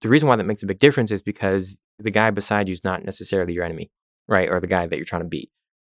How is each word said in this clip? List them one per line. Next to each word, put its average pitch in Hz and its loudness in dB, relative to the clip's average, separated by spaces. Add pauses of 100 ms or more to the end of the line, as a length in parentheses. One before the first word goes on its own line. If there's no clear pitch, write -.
the 110 -2
reason 151 6
why 123 6
that 101 0
makes 104 -4
a - -6
big 95 -4
difference 131 4
is 98 -2
because 95 -2 (200)
the 110 -4
guy 107 2
beside 101 0
you 95 -4
is 87 -8
not 92 -4
necessarily 90 -2
your 87 -4
enemy, 82 -8 (360)
right? 95 2
Or 92 0
the 92 -8
guy 87 0
that 85 -6
you're - -8
trying 87 -6
to 87 -8
beat. 80 -10 (300)